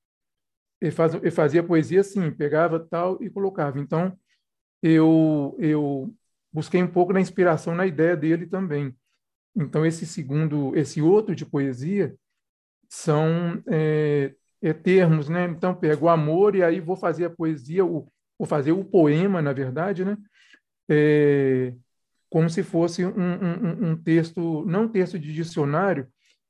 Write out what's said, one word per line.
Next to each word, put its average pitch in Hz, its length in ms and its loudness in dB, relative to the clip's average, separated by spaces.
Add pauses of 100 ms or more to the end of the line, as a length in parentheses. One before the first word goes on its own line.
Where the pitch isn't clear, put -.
(800)
ele 151 100 0
faz, 160 240 2
ele - 160 -2
fazia 165 320 2
a - 20 -8
poesia 165 360 2
assim, 196 300 -2
pegava 160 480 0
tal 170 440 -4
e 208 80 -8
colocava. 180 500 -4
Então 170 340 -2 (680)
eu, 160 760 4
eu 147 560 -2 (380)
busquei 156 300 -2
um 180 60 0
pouco 180 240 0
da 190 80 2
inspiração 175 540 0
na 185 120 0
ideia 165 300 0
dele 165 300 -2
também. 151 480 -6 (600)
Então 160 300 0
esse 165 180 -2
segundo, 147 720 -2
esse 147 240 -2
outro 196 340 4
de 151 120 -10
poesia 143 720 -4 (720)
são, 165 800 -2
é, 151 680 0 (280)
é, 160 100 0
termos, 160 560 2
né? 180 180 -2
Então 180 280 -4
pego 156 320 0
o - 20 6
amor 170 460 4
e 185 80 2
aí 175 180 2
vou 175 160 -6
fazer 170 280 -4
a 170 60 -4
poesia, 160 540 -2
o, 165 260 -6 (280)
vou - 80 -4
fazer 151 260 0
o 190 120 0
poema, 170 580 2
na 143 100 -2
verdade, 156 520 -4
né? 202 120 -4 (720)
É, 143 840 2 (540)
como 165 220 2
se 190 120 -2
fosse 170 420 -2
um, 185 60 -2
um, 180 340 -4
um, 170 460 -4
um 160 60 -2
texto, 165 720 -2
não 190 180 0
um 226 40 -2
texto 185 300 -2
de 151 140 -10
dicionário, 160 760 -2 (420)